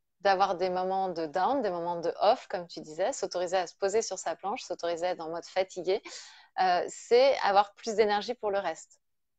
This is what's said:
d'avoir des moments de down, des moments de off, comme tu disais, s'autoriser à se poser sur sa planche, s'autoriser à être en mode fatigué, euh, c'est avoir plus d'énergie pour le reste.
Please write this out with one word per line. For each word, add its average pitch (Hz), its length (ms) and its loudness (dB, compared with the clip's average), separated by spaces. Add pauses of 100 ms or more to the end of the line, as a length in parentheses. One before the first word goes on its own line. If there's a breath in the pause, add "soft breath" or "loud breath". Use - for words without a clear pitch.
(220)
d'avoir 190 340 4
des 185 140 0
moments 185 400 -2
de 165 160 -4
down, 190 360 0
des 208 80 0
moments 170 300 -4
de 165 200 -2
off, 226 280 4
comme 180 200 -6
tu - 120 -12
disais, 160 320 -4
s'autoriser 180 460 -4
à 175 80 -2
se - 100 -16
poser 202 260 0
sur - 160 -6
sa 165 180 -6
planche, 208 280 -6
s'autoriser 170 420 -4
à 185 40 0
être 170 120 -4
en 156 80 -8
mode 165 160 -8
fatigué, 185 560 -2 (600 loud breath)
euh, 180 260 4
c'est 254 520 4
avoir 202 340 4
plus 220 220 -6
d'énergie 208 380 2
pour 214 160 -4
le 196 100 2
reste. 165 400 -8 (380)